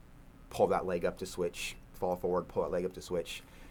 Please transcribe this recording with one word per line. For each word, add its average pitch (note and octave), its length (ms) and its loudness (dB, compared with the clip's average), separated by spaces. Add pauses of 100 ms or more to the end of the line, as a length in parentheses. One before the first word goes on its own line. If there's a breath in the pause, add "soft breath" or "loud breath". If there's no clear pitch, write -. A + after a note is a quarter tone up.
(500)
pull G2+ 180 6
that F2 180 4
leg F2+ 200 2
up F2+ 140 2
to F#2+ 60 -2
switch, - 520 -2 (160)
fall F2+ 240 2
forward, F2+ 320 2
pull F#2 140 2
that D2+ 80 0
leg F2 120 2
up F2+ 100 0
to - 80 -10
switch. - 400 -2 (300 loud breath)